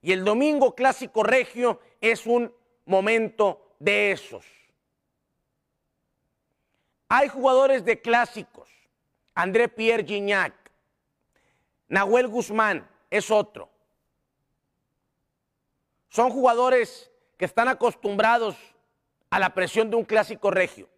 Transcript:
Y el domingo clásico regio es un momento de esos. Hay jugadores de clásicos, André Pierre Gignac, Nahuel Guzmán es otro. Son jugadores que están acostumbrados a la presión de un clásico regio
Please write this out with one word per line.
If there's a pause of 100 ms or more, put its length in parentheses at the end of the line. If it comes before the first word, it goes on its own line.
Y
el
domingo
clásico
regio (200)
es
un (300)
momento
de
esos. (2750)
Hay
jugadores
de
clásicos, (680)
André
Pierre
Gignac, (1400)
Nahuel
Guzmán (220)
es
otro. (2500)
Son
jugadores (260)
que
están
acostumbrados (720)
a
la
presión
de
un
clásico
regio